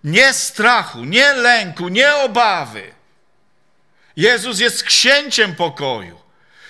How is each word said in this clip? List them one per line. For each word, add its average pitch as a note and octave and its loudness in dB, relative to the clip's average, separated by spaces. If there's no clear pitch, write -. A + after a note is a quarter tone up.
Nie A3+ 4
strachu, G#3 -2
nie B3+ 2
lęku, A3+ 0
nie B3+ 2
obawy. G3 -2
Jezus G#3+ 0
jest A#3 -2
księciem B3 0
pokoju. C3 -6